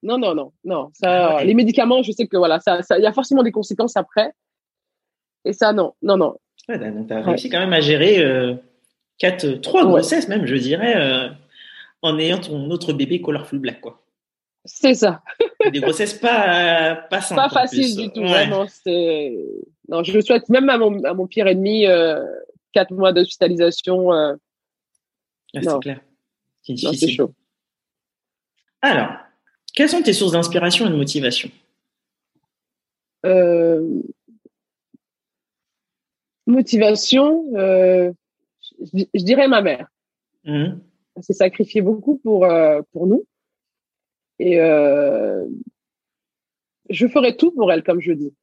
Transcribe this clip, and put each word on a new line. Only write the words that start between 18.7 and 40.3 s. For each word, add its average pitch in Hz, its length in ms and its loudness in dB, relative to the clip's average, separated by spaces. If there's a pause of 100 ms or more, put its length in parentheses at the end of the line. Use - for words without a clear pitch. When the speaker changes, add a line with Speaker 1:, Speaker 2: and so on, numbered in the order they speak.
Speaker 1:
Non, 170 140 -4
je 185 100 -6
le 214 80 6
souhaite 233 280 0
même 262 200 4
à 254 80 2
mon, 208 260 0
à 147 100 -2
mon 185 140 -6
pire 202 200 -2
ennemi, 196 380 2
euh, 165 380 2 (480)
quatre 190 220 0
mois 190 180 2
d'hospitalisation, 180 1000 0
euh, 151 220 0 (1200)
Speaker 2:
Ah, 143 60 -8
Speaker 1:
non. 170 120 -2
Speaker 2:
c'est 139 60 -2
clair. 135 200 -10 (640)
C'est - 120 -12
Speaker 1:
Non, 120 40 -8
c'est 120 140 -4
Speaker 2:
difficile. 143 240 -2
Speaker 1:
chaud. 123 180 -2 (1500)
Speaker 2:
Alors, 131 280 0 (640)
quelles 294 160 2
sont 339 120 -2
tes 214 120 2
sources 190 200 0
d'inspiration 170 540 0
et - 20 0
de 165 60 0
motivation ? 139 540 -4 (1800)
Speaker 1:
Euh, 170 600 2 (2500)
motivation, 254 1000 2 (100)
euh, 185 560 4 (840)
je, 190 100 -2 (100)
je 196 100 -2
dirais 269 240 4
ma 247 140 4
mère. 156 260 -4 (580)